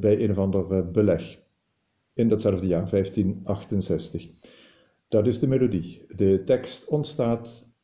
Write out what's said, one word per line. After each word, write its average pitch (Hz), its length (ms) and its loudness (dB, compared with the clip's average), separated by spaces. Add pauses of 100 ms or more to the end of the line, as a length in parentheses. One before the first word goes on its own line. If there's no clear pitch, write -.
bij 104 220 4
een 107 80 2
of 98 80 0
ander, 95 340 0
eh, 90 180 0
beleg. 90 480 0 (760)
In 117 140 2
datzelfde 101 380 2
jaar, 87 220 0
vijftien 95 560 0
achtenzestig. - 840 -4 (800)
Dat 107 180 2
is 120 120 0
de 139 100 0
melodie. 117 580 -2 (100)
De 95 280 4
tekst - 440 -4
ontstaat 120 800 -4 (160)